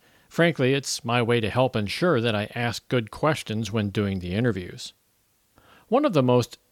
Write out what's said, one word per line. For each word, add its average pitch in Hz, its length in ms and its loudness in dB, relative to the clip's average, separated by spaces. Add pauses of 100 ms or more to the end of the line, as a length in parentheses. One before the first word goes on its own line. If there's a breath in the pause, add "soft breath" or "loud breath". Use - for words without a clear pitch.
(280 soft breath)
frankly, 143 460 2
it's - 300 -6
my 120 180 2
way 120 160 2
to 107 100 0
help 123 280 0
ensure 117 440 0
that 113 140 0
I 104 220 -2
ask 120 320 -6
good 117 240 -2
questions 110 580 -2
when 104 200 0
doing 98 280 -2
the 87 160 -6
interviews. 104 580 -2 (960 soft breath)
One 254 180 2
of 226 100 2
the 139 80 6
most 123 360 4 (140)